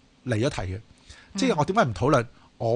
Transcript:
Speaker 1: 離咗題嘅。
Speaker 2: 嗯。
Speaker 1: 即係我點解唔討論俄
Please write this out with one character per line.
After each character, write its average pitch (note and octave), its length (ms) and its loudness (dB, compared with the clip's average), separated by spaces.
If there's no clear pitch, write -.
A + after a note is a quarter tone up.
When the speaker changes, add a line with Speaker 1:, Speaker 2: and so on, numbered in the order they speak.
Speaker 1:
離 A2 160 0
咗 - 20 2
題 A#2+ 120 -8
嘅。 F#2+ 40 -8
Speaker 2:
嗯。 G#2 40 -12
Speaker 1:
即 B3+ 140 0
係 G#3 80 2
我 - 80 2
點 F#3+ 100 -2
解 A3+ 80 6
唔 B2 100 0
討 B2 180 0
論 B2 140 2
俄 A#2 160 -2